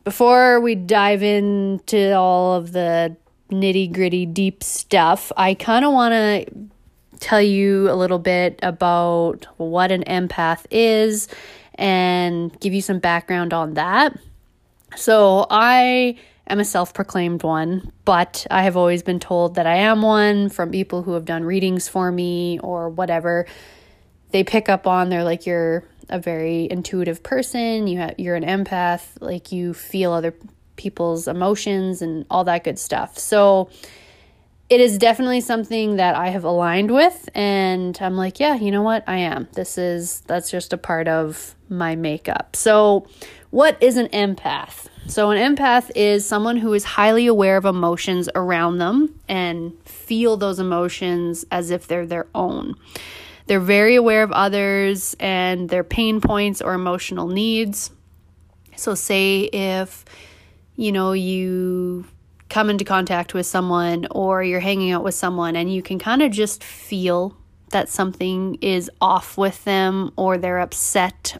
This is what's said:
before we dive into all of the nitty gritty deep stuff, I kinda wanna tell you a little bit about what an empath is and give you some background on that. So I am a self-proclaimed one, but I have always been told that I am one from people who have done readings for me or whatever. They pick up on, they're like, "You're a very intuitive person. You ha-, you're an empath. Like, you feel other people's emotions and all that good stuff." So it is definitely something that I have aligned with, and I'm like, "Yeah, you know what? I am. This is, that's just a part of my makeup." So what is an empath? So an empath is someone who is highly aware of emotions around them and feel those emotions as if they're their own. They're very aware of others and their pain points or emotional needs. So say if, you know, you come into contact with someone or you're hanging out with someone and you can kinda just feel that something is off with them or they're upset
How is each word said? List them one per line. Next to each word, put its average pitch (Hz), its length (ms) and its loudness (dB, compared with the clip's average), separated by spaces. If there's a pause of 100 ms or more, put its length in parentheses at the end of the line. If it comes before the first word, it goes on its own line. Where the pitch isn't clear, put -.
before 247 560 6
we 233 140 0
dive 202 480 2
into 202 920 0
all 185 400 4
of 170 180 -4
the 170 440 0 (340)
nitty 190 420 0
gritty 180 340 0
deep 190 360 -2
stuff, - 720 2
I 190 180 2
kinda 240 360 2
wanna 226 540 2 (760)
tell 214 220 4
you 196 480 4
a - 40 0
little 185 240 0
bit 180 440 0
about 175 840 0 (100)
what 175 360 0
an 180 120 0
empath 175 680 -2
is 220 580 2 (480)
and 180 840 0
give 190 140 -2
you 196 60 0
some 190 180 -2
background 170 540 -2
on 160 220 -2
that. 190 420 2 (800)
So 202 540 6
I 247 640 4 (300)
am 202 140 0
a 208 40 0
self-proclaimed 175 800 -2
one, 160 500 -2 (120)
but 175 460 0
I 185 120 2
have 185 140 2
always 175 260 2
been 180 180 -4
told 175 340 -2
that 175 120 0
I 170 100 2
am 214 260 2
one 208 460 2
from 175 220 -6
people 185 320 -4
who 175 100 -4
have 165 120 -4
done 165 200 -4
readings 185 440 -2
for 185 220 -2
me 175 500 -2
or 170 280 -6
whatever. 170 580 -2 (840)
They 196 140 2
pick 220 240 2
up 190 180 0
on, 180 220 2
they're 175 160 -2
like, 170 220 -2
"You're 170 380 0 (240)
a 185 100 -4
very 165 520 -4
intuitive 175 520 -4
person. 233 640 -2
You 180 140 -4
ha-, 165 180 -6
you're 175 180 -2
an 165 80 -4
empath. 185 580 -2 (180)
Like, - 320 -10
you 175 200 -4
feel 180 400 -2
other 165 220 -2 (420)
people's 170 520 -4
emotions 190 760 -2
and 160 280 -6
all 180 140 2
that 175 200 -2
good 170 140 -4
stuff." - 400 -6
So 196 520 4 (1000)
it 247 120 6
is 233 160 6
definitely 247 460 2
something 220 540 -2
that 180 200 2
I 175 120 -2
have 185 160 -4
aligned 175 460 0
with, 311 440 2
and 185 680 -2
I'm 185 160 -2
like, 190 240 -4
"Yeah, 294 140 2
you 214 160 -2
know 202 120 0
what? 220 240 0
I 185 120 -4
am. 165 340 -4
This 185 240 -8
is, 175 500 -4
that's 170 240 -4
just 180 220 -8
a 180 60 -4
part 165 300 -4
of 160 460 -4 (140)
my 170 260 -4
makeup." - 600 -6
So 208 500 4 (440)
what 302 320 4
is 247 160 6
an 226 100 0
empath? 185 800 -6 (220)
So 208 220 2
an 240 260 2
empath 247 380 2
is 208 320 2
someone 220 300 0
who 220 160 0
is 208 120 0
highly 220 420 4
aware 196 320 4
of 190 80 0
emotions 180 680 0
around 175 440 0
them 254 500 0
and 170 460 -4 (100)
feel 226 540 -2
those 190 200 -2
emotions 175 920 -2
as 175 200 -4
if 175 160 -4
they're 170 200 -4
their 165 280 -6
own. - 420 -6 (720)
They're 196 120 2
very 202 360 4
aware 220 260 4
of 208 100 0
others 196 880 0
and 180 480 -2
their 180 160 0
pain 220 360 -2
points 202 420 0
or 180 100 -4
emotional 180 540 -6
needs. 214 640 -4 (840)
So - 180 -6
say 196 580 0
if, 190 520 -6 (720)
you 214 160 -2
know, 190 200 0
you 185 960 -4 (420)
come 214 220 0
into 202 140 -2
contact 185 500 -2
with 180 120 -4
someone 175 640 -2
or 190 320 0
you're 180 180 -2
hanging 190 320 0
out 175 100 -2
with 190 120 -4
someone 175 420 -4
and 175 180 -2
you 185 80 -4
can 185 160 -8
kinda 262 300 2
just 208 340 -2
feel 185 760 -4 (340)
that - 180 -2
something 185 720 -4
is 185 300 -2 (100)
off 185 360 0
with 196 280 -2
them 190 520 0
or 185 220 0
they're 180 220 -2
upset - 800 -4